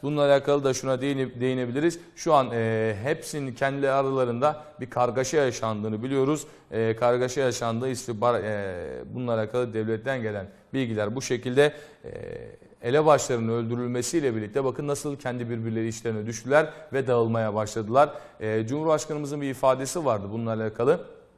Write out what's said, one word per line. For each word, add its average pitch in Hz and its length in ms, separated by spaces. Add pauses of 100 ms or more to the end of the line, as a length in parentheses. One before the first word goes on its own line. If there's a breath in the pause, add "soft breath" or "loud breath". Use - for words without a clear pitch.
Bununla 147 220
alakalı 139 380
da 135 100
şuna 131 280
değine-, 131 400
değinebiliriz. 131 580 (160 loud breath)
Şu - 180
an, 131 200
e, 113 500
hepsinin 143 500
kendi 139 360
aralarında 135 720 (160 loud breath)
bir 120 100
kargaşa 123 480
yaşandığını 110 680
biliyoruz. 139 440 (240 loud breath)
E, 110 240
kargaşa 123 460
yaşandığı 120 480
istihbar-, 117 540
e, 90 600 (100)
bununla 120 200
alakalı 113 400
devletten 110 480
gelen 104 260 (260 loud breath)
bilgiler 113 420
bu 131 60
şekilde. 127 520 (320 loud breath)
E, - 40 (720)
elebaşlarının 131 720
öldürülmesiyle 120 840
birlikte 107 280
bakın 135 240
nasıl 143 280
kendi 123 340
birbirleri 113 380
işlerine 110 380
düştüler 131 440 (240 loud breath)
ve 131 140
dağılmaya 113 480
başladılar. 113 540 (300 loud breath)
E, 110 280
Cumhurbaşkanımızın 151 720
bir 139 80
ifadesi 135 560
vardı 104 260
bununla 113 220
alakalı. 113 520 (320)